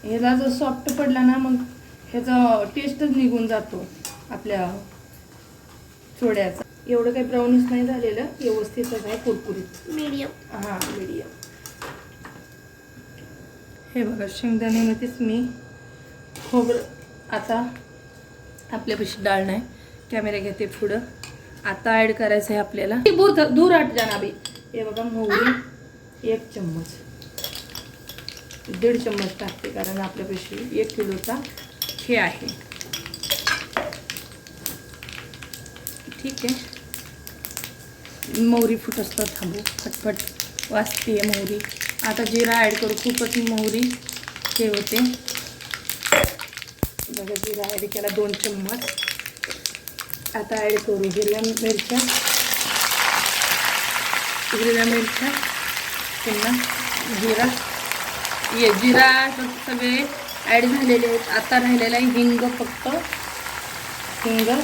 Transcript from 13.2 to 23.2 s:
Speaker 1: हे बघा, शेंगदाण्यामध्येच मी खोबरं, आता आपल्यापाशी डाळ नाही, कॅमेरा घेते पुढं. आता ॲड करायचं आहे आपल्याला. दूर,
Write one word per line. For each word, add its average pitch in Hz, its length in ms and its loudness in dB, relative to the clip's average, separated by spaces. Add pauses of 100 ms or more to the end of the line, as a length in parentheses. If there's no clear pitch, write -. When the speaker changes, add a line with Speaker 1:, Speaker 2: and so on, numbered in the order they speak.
Speaker 1:
हे 240 80 0
बघा, 214 260 -4
शेंगदाण्यामध्येच 226 800 2 (100)
मी 233 260 0 (1040)
खोबरं, 233 280 4 (520)
आता 226 360 -2 (1040)
आपल्यापाशी 214 500 -4
डाळ 196 220 4
नाही, 196 160 0 (500)
कॅमेरा 214 260 -2
घेते 196 280 -4
पुढं. 208 340 -2 (680)
आता 202 260 0
ॲड 220 200 6
करायचं 208 380 2
आहे 208 100 2
आपल्याला. 202 360 -2
दूर, 339 480 8